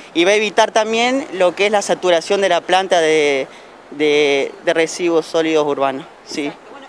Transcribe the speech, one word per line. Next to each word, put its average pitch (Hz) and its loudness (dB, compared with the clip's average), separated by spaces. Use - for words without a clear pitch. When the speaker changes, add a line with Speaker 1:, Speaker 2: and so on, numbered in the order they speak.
Speaker 1:
y 170 2
va 202 4
a - 2
evitar 214 0
también 233 0
lo 180 0
que 196 2
es 214 0
la 202 2
saturación 185 0
de 190 2
la 170 2
planta 185 0
de, 147 0
de, 147 0
de 165 0
residuos 165 0
sólidos 160 0
urbanos. 135 -4
Sí. 147 -8
Speaker 2:
Exacto. - -16
Bueno, 277 -20